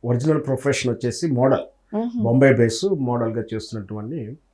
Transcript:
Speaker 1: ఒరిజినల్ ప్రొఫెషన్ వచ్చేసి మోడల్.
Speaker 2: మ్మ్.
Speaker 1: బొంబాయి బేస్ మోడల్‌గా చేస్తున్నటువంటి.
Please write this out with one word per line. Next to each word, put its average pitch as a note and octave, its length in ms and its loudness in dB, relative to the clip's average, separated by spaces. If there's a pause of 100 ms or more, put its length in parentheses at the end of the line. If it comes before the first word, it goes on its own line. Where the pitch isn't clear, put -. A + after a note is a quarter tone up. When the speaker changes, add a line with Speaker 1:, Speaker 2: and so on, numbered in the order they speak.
Speaker 1:
ఒరిజినల్ C3+ 420 2
ప్రొఫెషన్ C3 460 0
వచ్చేసి A#2+ 340 -4
మోడల్. C3+ 680 0
Speaker 2:
మ్మ్. A#3 280 -4
Speaker 1:
బొంబాయి C3 300 6
బేస్ A2+ 300 2 (140)
మోడల్‌గా A#2 460 -2 (100)
చేస్తున్నటువంటి. G#2+ 840 -10 (160)